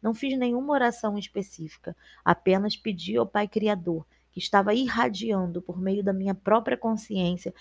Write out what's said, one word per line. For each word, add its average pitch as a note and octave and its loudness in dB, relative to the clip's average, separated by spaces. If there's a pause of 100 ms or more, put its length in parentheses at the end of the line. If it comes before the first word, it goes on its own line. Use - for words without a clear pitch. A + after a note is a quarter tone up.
Não A3 0
fiz C4 -2
nenhuma B3+ 0
oração A#3+ 0
específica, F3 -8 (260)
apenas F#3+ 2
pedi F#3+ -4
ao A#3 4
Pai G#3 -2
Criador, F3 -2 (260)
que F3+ -10
estava G3+ 4
irradiando G#3+ 0
por F3+ -8
meio G3 0
da G3 2
minha F#3+ 0
própria A3 2
consciência, F#3+ -2